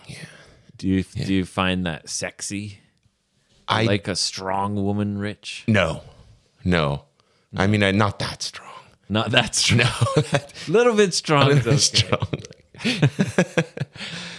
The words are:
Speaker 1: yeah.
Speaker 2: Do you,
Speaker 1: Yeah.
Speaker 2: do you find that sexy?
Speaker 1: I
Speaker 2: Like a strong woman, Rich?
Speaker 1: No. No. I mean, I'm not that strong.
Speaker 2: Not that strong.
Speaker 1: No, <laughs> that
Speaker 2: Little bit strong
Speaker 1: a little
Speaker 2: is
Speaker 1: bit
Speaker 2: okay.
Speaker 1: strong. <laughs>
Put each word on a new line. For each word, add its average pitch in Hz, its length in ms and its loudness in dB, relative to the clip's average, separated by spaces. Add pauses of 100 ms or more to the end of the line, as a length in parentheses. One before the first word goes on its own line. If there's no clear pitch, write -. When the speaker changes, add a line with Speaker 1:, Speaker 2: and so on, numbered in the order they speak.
Speaker 1:
yeah. - 100 -18 (600)
Speaker 2:
Do 95 100 -6
you, 95 160 2 (120)
Speaker 1:
Yeah. - 100 -6
Speaker 2:
do 98 80 -2
you 92 120 0
find 92 400 -2
that 82 240 -8
sexy? 101 680 -10 (880)
Speaker 1:
I 110 160 2
Speaker 2:
Like 104 260 0
a 90 60 -4
strong 98 600 -4 (100)
woman, 101 320 -2
Rich? - 500 -8
Speaker 1:
No. 90 340 2 (640)
No. 78 400 2 (540)
I 95 100 4
mean, 104 160 4
I'm 98 140 4
not 104 220 2
that - 240 -8
strong. - 220 -12 (440)
Speaker 2:
Not 110 220 0
that 120 240 2
strong. 107 240 2
Speaker 1:
No, 131 420 2
<laughs> - 0 - (100)
that - 220 -2 (140)
Speaker 2:
Little 226 280 4
bit 202 180 4
strong 143 300 2
Speaker 1:
a 139 120 6
little 120 180 4
Speaker 2:
is - 180 2
Speaker 1:
bit - 200 0
Speaker 2:
okay. - 60 2
Speaker 1:
strong. - 920 -4
<laughs> - 560 0 (720)